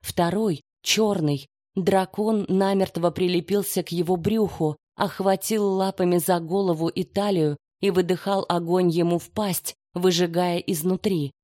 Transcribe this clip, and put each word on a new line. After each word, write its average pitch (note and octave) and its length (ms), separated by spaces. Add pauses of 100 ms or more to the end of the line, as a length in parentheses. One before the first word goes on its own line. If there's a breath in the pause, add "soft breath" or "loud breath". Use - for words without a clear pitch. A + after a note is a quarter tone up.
Второй, F3+ 600 (200)
чёрный, E3+ 640 (280)
дракон G3 720
намертво F#3+ 640
прилепился F3+ 720
к - 100
его F3 240
брюху, E3+ 600 (200)
охватил G3 720
лапами F#3+ 520
за F3 220
голову E3 480
и - 160
талию F3 520 (240)
и G3 100
выдыхал F#3 580
огонь F3 400
ему E3+ 300
в - 120
пасть, - 440 (200)
выжигая F3 640
изнутри. F3+ 760 (100)